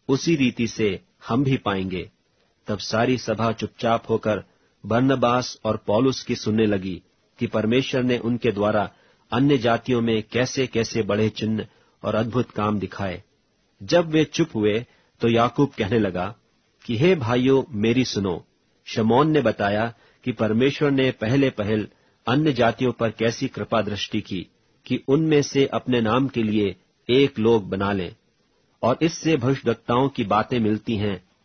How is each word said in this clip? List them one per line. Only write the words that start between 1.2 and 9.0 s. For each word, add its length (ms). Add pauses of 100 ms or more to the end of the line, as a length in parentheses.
हम 160
भी 140
पाएंगे।" 540 (560)
तब 100
सारी 400
सभा 340
चुपचाप 580
होकर 340 (420)
बरनबास 800
और 120
पौलुस 460
की 120
सुनने 300
लगी 360 (380)
कि 80
परमेश्वर 560
ने 140
उनके 340
द्वारा 400 (420)